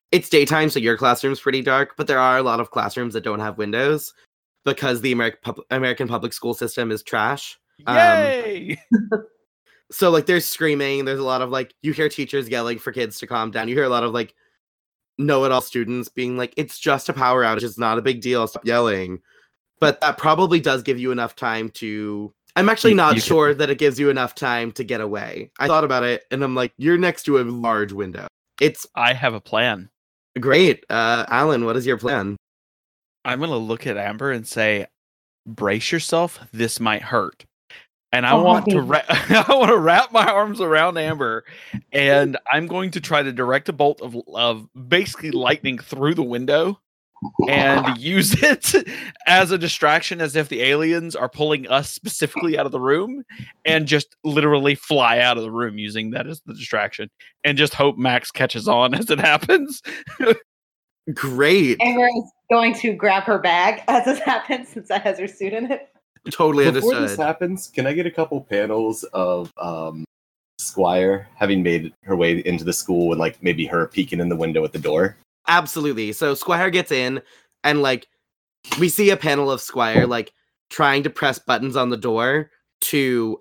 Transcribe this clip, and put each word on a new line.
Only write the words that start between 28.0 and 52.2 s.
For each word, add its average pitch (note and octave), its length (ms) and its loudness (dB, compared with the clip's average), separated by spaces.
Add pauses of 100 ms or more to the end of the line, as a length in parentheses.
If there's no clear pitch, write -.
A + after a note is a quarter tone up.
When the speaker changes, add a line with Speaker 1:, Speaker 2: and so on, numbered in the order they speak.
Speaker 1:
It's D3+ 340 2
Speaker 2:
I B2 180 2
have B2 220 -2
a G#2 60 -8
plan. A2 500 -2 (500)
Speaker 1:
Great. C#3+ 500 4
Uh, A2+ 380 0
Alan, B2+ 360 0
what A#2 120 -2
is B2 100 -4
your B2+ 120 0
plan? G2+ 380 -4 (880)
Speaker 2:
I'm B2 160 -4
gonna D#3 160 -4
look A2+ 300 -6
at G#2+ 100 -4
Amber G#2+ 360 -4
and A2+ 140 -6
say, G#2+ 400 0 (600)
"Brace G#2+ 460 -2
yourself, E3+ 480 -2 (120)
this A2+ 280 -4
might A2 220 0
hurt." G#2 420 -4 (720)
And B2 120 2
I B2+ 60 4
Speaker 3:
Oh, D#3+ 100 6
Speaker 2:
want F3+ 280 4
to F#3+ 120 4
Speaker 3:
happy. B2 60 -4 (200)
Speaker 2:
wra-, - 400 2
<laughs> - 0 -
I C#4 60 6
wanna A#3 220 6
wrap F#3 360 4
my A3 120 6
arms G3+ 360 0
around E3 380 2
Amber, C#3 460 -4 (480)
and C#3 440 4 (160)
I'm D#3 140 0
going F#3 260 -4
to F3+ 80 -8
try D3 220 0
to C3+ 100 -4
direct B2+ 360 0
a F3+ 40 -4
bolt D3 280 2
of, A#2+ 160 -12 (180)
of A2+ 340 -2 (200)
basically E3 440 0
lightning C3 460 0
through C#3 360 -2
the E3 80 0
window C#3 580 -2 (680)
and C#3 500 2
Speaker 4:
<laughs> - 0 -
Speaker 2:
use F3 440 2
it D4 320 2 (520)
as F3+ 240 6
a F#3+ 80 2
distraction, E3 640 0
as D3+ 160 -2
if D3+ 120 0
the A#2 140 -6
aliens D#3+ 540 0
are B2+ 120 -2
pulling D3+ 400 -2
us C#3 220 0
specifically D#3+ 680 -4